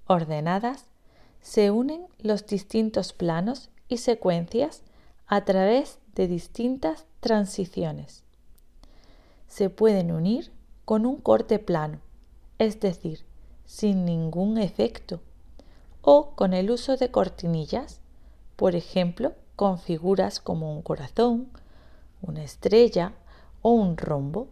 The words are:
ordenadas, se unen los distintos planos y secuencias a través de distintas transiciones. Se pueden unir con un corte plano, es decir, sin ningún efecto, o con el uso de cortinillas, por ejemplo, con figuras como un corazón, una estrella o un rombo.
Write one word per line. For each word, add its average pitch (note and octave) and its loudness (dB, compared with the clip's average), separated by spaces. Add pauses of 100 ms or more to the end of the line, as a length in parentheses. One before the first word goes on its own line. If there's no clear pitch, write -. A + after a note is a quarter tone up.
ordenadas, F3 -2 (600)
se G#3 4
unen D4 -2 (100)
los G#3 -2
distintos G#3+ -2
planos F3+ -4 (180)
y A#3+ -2
secuencias A3 0 (460)
a G3+ 0
través G3+ 2 (160)
de F#3 0
distintas B3+ -4 (140)
transiciones. F#3 -4 (1200)
Se G3 -2
pueden F#3+ 2
unir F#3 -2 (340)
con A3 2
un C4+ -2
corte A3 2
plano, D#3 -4 (580)
es A3 0
decir, E3+ -4 (400)
sin G3 0
ningún E3+ -2
efecto, G#3 -4 (840)
o D4 6
con F#3 0
el F#3+ 0
uso B3 -2
de B3+ 0
cortinillas, F#3 -4 (540)
por F#3 2
ejemplo, F3+ -2 (220)
con F#3+ 0
figuras F#3 -2
como D#3+ -6
un D#3 -8
corazón, A#3 0 (720)
una D#3 -10
estrella G3+ 4 (480)
o A3 4
un G3+ 4
rombo. D3+ -4